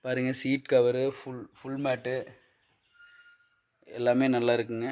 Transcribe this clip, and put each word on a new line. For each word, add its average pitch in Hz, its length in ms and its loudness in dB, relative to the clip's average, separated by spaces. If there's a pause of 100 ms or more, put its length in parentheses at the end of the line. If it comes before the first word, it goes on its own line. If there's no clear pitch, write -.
பாருங்க, 127 260 -2
சீட் 131 340 -2
கவரு, 127 440 4
ஃபுல், 127 420 -12
ஃபுல் 135 260 -10
மேட்டு 127 360 -2 (1700)
எல்லாமே 123 400 2
நல்லா 120 260 2
இருக்குங்க. 117 380 -4